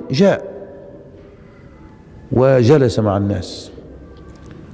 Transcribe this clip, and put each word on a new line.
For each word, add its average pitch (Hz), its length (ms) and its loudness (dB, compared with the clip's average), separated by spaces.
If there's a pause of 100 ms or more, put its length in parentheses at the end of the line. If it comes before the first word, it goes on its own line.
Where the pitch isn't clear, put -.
(120)
جاء 175 320 0 (1900)
وجلس 127 680 4
مع 104 180 -2
الناس، 98 540 -6 (1040)